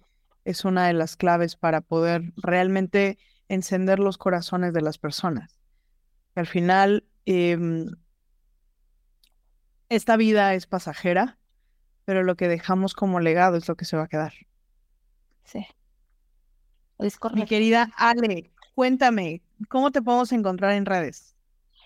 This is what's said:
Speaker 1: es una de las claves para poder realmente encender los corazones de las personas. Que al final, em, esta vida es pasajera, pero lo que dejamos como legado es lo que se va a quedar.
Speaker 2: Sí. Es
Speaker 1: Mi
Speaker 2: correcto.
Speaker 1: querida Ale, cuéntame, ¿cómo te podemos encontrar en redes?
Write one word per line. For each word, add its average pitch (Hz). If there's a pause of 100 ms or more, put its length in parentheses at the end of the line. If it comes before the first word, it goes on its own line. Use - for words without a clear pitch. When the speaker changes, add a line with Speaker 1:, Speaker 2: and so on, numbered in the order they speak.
(460)
Speaker 1:
es 190
una 180
de 175
las 160
claves 170
para 160
poder 170
realmente 190 (320)
encender 190
los 196
corazones 180
de 165
las 156
personas. 156 (760)
Que 180
al 165
final, 190 (180)
em, 170 (2000)
esta 226
vida 214
es 185
pasajera, 180 (680)
pero 190
lo 180
que 180
dejamos 185
como 190
legado 170
es 165
lo 165
que 170
se 165
va 156
a 165
quedar. 156 (1120)
Speaker 2:
Sí. - (1300)
Es 208
Speaker 1:
Mi -
Speaker 2:
correcto. 214
Speaker 1:
querida 226
Ale, 226 (200)
cuéntame, 247 (260)
¿cómo 262
te 269
podemos 240
encontrar 196
en 202
redes? 180 (500)